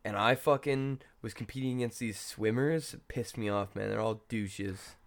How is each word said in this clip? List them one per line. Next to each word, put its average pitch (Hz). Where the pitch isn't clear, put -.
and 104
I 110
fucking 135
was 113
competing 127
against 120
these 110
swimmers, 131
it -
pissed -
me 107
off, 101
man. 104
They're 107
all 110
douches. 98